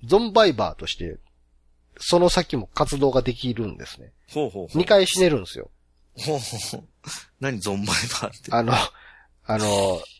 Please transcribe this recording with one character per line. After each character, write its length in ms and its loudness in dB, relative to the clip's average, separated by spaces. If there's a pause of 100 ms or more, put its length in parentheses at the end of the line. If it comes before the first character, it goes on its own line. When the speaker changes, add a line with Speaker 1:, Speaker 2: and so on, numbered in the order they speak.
Speaker 1:
ゾ 160 4
ン 120 -4
バ 140 6
イ 80 4
バ 200 -2
ー 60 -16
と 60 -12
し 100 -8
て、 220 -8 (800)
そ 220 2
の 100 6
先 280 0
も 100 -6
活 320 -2
動 120 2
が 120 2
で 100 -2
き 200 -6
る 140 -6
ん 100 -12
で 100 -16
す 120 -20
ね。 120 -20 (200)
Speaker 2:
ほ 160 -2
う 20 -12
ほ 160 -10
う 20 -10
ほ 80 -20
う。 20 -2
Speaker 1:
二 80 2
回 220 6
死 120 0
ね 100 6
る 80 2
ん 80 -8
で 40 -14
す 80 -14
よ。 140 -14 (440)
Speaker 2:
ほ 200 -4
う 40 -2
ほ 180 -8
う 20 -8
ほ 180 -8
う。 60 -16 (560)
何 200 -4
ゾ 140 -4
ン 120 -4
バ 80 0
イ 20 2 (260)
バ 80 -6
ー 80 -16
っ 40 -20
て。 100 -16
Speaker 1:
あ 100 2
の、 120 0 (720)
あ 100 0
の、 440 2 (180)